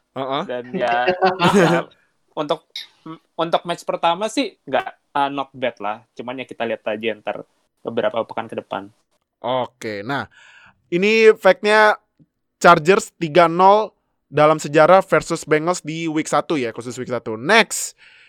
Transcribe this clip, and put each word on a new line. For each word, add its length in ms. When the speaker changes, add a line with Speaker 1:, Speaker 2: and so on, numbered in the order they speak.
Speaker 1:
Heeh. 320
Speaker 2:
Dan 200
ya, 320
Speaker 1:
<laughs> 240
Speaker 2:
ya, 320
untuk, 320
untuk 320
match 240
pertama 400
sih 400
nggak, 480
uh, 160
not 240
bad 240
lah. 320
Cuman 240
ya 80
kita 240
lihat 160
aja 320
ntar 320
beberapa 480
pekan 240
ke 80
depan. 320
Speaker 1:
Oke, 640
nah 240
ini 400
fact-nya 640
Chargers 560
tiga 320
nol 480
dalam 320
sejarah 400
versus 480
Bengals 320
di 240
week 240
satu 320
ya, 160
khusus 240
week 80
satu. 320
Next, 560